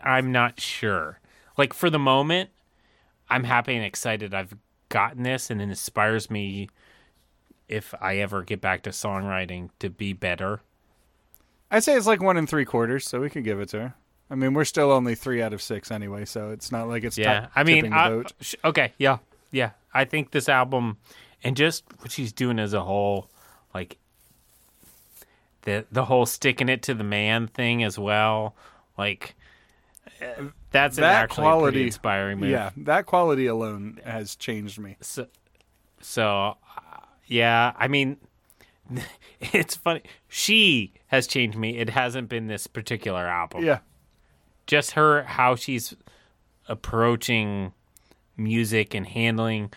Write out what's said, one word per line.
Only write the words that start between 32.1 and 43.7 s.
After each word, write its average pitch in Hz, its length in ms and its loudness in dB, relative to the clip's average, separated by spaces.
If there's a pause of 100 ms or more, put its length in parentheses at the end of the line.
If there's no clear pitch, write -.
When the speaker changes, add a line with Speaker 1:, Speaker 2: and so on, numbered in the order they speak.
Speaker 1:
move. 135 100 0
Speaker 2:
yeah, 110 280 0
that 151 280 0
quality 156 400 4
alone 107 580 -4
has 113 320 -10
changed 104 420 -8
me. 98 220 -14
Speaker 1:
So, - 260 -10 (760)
so, 104 560 0 (200)
uh, - 220 -18 (280)
yeah, 117 500 4
I 113 100 0
mean, 139 300 0 (720)
<laughs> - 500 -12
it's - 360 -2
funny. 165 260 -2 (260)
She 185 640 2 (140)
has 131 200 2
changed 117 280 0
me. 113 220 -4
It 117 120 -2
hasn't 123 380 -2
been 113 200 -6
this 107 180 -8
particular 107 580 -6
album. 87 400 -4
Speaker 2:
Yeah. 147 140 2 (880)